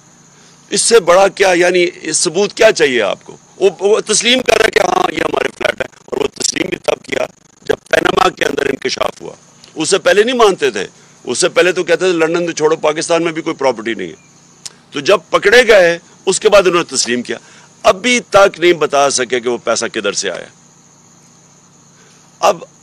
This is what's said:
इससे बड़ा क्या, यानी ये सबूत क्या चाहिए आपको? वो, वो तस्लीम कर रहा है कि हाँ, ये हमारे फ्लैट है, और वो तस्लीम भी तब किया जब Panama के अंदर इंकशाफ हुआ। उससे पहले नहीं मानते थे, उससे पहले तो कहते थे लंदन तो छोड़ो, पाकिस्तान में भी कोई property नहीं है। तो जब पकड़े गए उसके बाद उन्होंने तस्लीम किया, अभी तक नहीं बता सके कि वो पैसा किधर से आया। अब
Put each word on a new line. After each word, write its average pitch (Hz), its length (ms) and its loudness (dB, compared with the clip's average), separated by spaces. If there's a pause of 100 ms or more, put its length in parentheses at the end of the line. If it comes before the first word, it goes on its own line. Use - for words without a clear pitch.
(720)
इससे - 280 2
बड़ा 180 280 4
क्या, 196 240 0
यानी 180 260 2
ये 175 340 -4
सबूत 175 400 -2
क्या 220 180 4
चाहिए 139 300 0
आपको? 92 320 -4
वो, - 480 -2
वो 202 200 2
तस्लीम 220 400 0
कर 240 160 2
रहा - 80 2
है - 60 0
कि - 100 0
हाँ, - 320 0
ये - 80 -6
हमारे - 280 -4
फ्लैट - 320 -6
है, - 60 -8 (260)
और - 60 -4
वो - 80 -4
तस्लीम - 440 -6
भी - 60 -8
तब - 200 -4 (140)
किया - 180 -6 (380)
जब - 80 -2
Panama 175 540 -2
के 165 160 -6
अंदर 143 240 -4
इंकशाफ - 540 -6
हुआ। 80 140 -16 (400)
उससे 160 220 -2
पहले 190 260 2
नहीं 254 120 -2
मानते 185 340 2
थे, 98 180 -8 (380)
उससे 123 220 -2
पहले 170 240 0
तो 170 120 -2
कहते 170 280 0
थे - 0 -
लंदन 170 340 0
तो 165 60 -4
छोड़ो, 156 240 0
पाकिस्तान 156 460 -2
में 170 120 -2
भी 156 60 -8
कोई 156 140 -6
property 117 400 -2
नहीं 95 140 -10
है। 78 80 -16 (760)
तो 147 80 -8
जब 175 220 2 (100)
पकड़े 202 320 4
गए 175 360 4 (260)
उसके 190 220 0
बाद 196 180 6
उन्होंने 170 300 -2
तस्लीम 120 260 -2
किया, 113 160 -10 (480)
अभी 208 340 2
तक 196 400 4
नहीं 170 140 4
बता 143 340 0
सके 127 320 -2
कि 113 80 -6
वो 120 100 -2
पैसा 113 300 -2
किधर 101 240 -4
से 95 160 -4
आया। 85 180 -10 (2000)
अब 185 240 -6 (160)